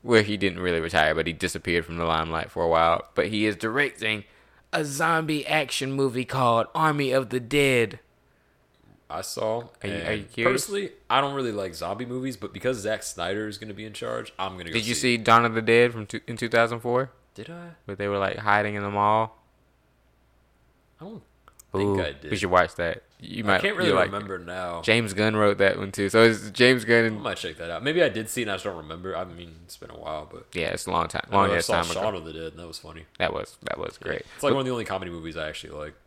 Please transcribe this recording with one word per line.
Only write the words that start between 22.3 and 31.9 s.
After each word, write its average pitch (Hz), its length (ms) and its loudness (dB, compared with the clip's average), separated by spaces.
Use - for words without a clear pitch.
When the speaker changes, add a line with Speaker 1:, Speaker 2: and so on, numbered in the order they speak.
Speaker 1:
we 107 60 -2
should 92 140 -2
watch 90 240 4
that. 85 280 -4
You - 240 -10
might, 98 140 4
Speaker 2:
I - 20 4
can't 202 180 0
really - 120 2
Speaker 1:
you 95 60 4
like 90 160 4
Speaker 2:
remember 98 280 -6
now. 87 420 -8
Speaker 1:
James 110 320 2
Gunn 107 220 2
wrote 104 240 4
that 98 180 4
one 98 140 -6
too, 98 180 -2
so 113 140 8
it's 107 280 6
James 123 340 6
Gunn. 117 180 6
Speaker 2:
I 113 40 2
Speaker 1:
And 107 140 -4
Speaker 2:
might 98 160 -4
check 80 200 -8
that 85 120 -8
out. 85 140 -8
Maybe 160 180 0
I 147 80 4
did 107 200 -6
see 127 120 -6
it 113 40 -2
and 107 60 -6
I 98 40 -2
just 92 100 -8
don't 92 120 -6
remember. 82 380 -10
I 90 100 -4
mean, 85 280 -16
it's - 140 -20
been - 140 -20
a 76 60 -18
while, 78 340 -10
but 85 220 -18
Speaker 1:
Yeah, 85 160 -2
it's - 180 -6
a 90 40 -4
long 85 160 2
time, - 220 -6
Speaker 2:
I - 20 -4
know 98 100 2
Speaker 1:
long 98 100 4
Speaker 2:
I 87 60 2
Speaker 1:
ass 82 100 0
Speaker 2:
saw 85 160 2
Speaker 1:
time 85 100 -2